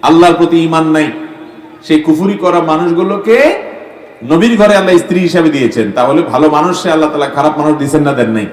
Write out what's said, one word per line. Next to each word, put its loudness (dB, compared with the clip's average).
আল্লাহর 4
প্রতি 2
ঈমান 0
নাই, 0
সেই 2
কুফরি 0
করা 0
মানুষগুলোকে 0
নবীর 2
ঘরে 4
আল্লাহ 2
স্ত্রী 0
হিসাবে 0
দিয়েছেন। -2
তাহলে 0
ভালো 0
মানুষে -2
আল্লাহ 0
তাআলা -4
খারাপ -2
মানুষ 0
দিছেন 0
না 0
দেন -2
নাই? -2